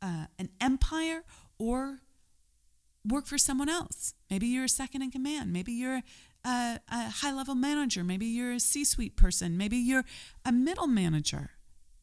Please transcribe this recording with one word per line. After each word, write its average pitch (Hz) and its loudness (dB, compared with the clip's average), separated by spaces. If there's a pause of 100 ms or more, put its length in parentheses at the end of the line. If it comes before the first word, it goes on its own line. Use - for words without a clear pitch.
uh, 165 -6 (120)
an 180 -8 (100)
empire, 320 0 (340)
or 254 -4 (1080)
work 269 0
for 285 -2
someone 277 2
else. - -4 (160)
Maybe 196 0
you're 254 0
a 247 2
second 262 -2
in 262 -4
command. 269 -4
Maybe 180 -4
you're 254 -2 (420)
a, 240 -2 (100)
a 233 -4
high-level 269 -4
manager. 269 0
Maybe 190 -2
you're 240 -2
a 247 -2
C-suite - 2
person. 180 6
Maybe 208 0
you're 254 2 (380)
a 254 0
middle 302 2
manager. 160 0 (520)